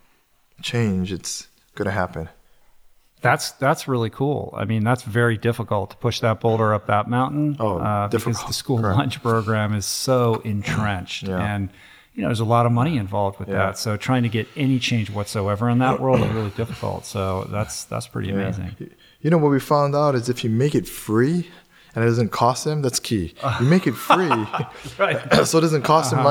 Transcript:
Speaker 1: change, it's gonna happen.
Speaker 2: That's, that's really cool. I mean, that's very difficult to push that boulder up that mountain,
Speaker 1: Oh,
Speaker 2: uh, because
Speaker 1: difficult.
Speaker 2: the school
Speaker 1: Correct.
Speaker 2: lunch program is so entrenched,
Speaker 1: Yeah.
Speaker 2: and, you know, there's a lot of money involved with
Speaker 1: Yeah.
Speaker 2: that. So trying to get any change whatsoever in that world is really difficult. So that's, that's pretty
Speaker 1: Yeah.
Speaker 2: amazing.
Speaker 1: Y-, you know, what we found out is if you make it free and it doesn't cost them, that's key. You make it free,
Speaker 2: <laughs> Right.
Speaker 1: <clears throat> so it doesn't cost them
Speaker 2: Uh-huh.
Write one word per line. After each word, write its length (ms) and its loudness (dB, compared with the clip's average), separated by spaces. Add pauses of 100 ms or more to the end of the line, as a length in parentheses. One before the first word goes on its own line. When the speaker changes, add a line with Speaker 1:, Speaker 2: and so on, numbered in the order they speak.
(640)
Speaker 1:
change, 500 0
it's 360 -10 (260)
gonna 160 -4
happen. 380 -4 (920)
Speaker 2:
That's, 320 0
that's 360 -2
really 220 0
cool. 460 -4
I 80 -4
mean, 200 0
that's 180 2
very 340 0
difficult 540 -2
to 60 -20
push 240 -2
that 200 0
boulder 320 2
up 140 0
that 220 2
mountain, 500 0
Speaker 1:
Oh, 200 0
Speaker 2:
uh, 300 0
because 160 -2
Speaker 1:
difficult. 240 -2
Speaker 2:
the 60 2
school 260 0
Speaker 1:
Correct. 180 2
Speaker 2:
lunch 240 -2
program 520 2
is 120 -2
so 580 2
entrenched, 800 -2
Speaker 1:
Yeah. 160 -2
Speaker 2:
and, 280 -2 (460)
you 80 -6
know, 60 -2
there's 120 0
a 40 2
lot 200 4
of 80 4
money 240 2
involved 440 -2
with 80 -8
Speaker 1:
Yeah. 100 -2
Speaker 2:
that. 200 0
So 180 -2
trying 260 0
to 60 2
get 180 -2 (100)
any 220 2
change 320 0
whatsoever 580 -2
in 120 4
that 200 2
world 200 4
is 80 2
really 220 -2
difficult. 560 -6
So 440 -4
that's, 340 -6
that's 220 -8
pretty 220 -6
Speaker 1:
Yeah. 80 -2
Speaker 2:
amazing. 420 -4
Speaker 1:
Y-, 80 -12 (340)
you 100 0
know, 80 4
what 120 4
we 80 4
found 380 2
out 180 4
is 140 0
if 160 -4
you 60 0
make 260 2
it 100 0
free 640 0 (480)
and 80 0
it 20 4
doesn't 240 2
cost 340 0
them, 180 -2
that's 180 -2
key. 340 -2 (260)
You 60 2
make 220 4
it 80 0
free, 320 0
Speaker 2:
<laughs> 720 -4
Right. 200 0 (140)
Speaker 1:
<clears throat> 120 4
so 140 2
it 40 6
doesn't 200 0
cost 280 2
them 100 2
Speaker 2:
Uh-huh. 100 4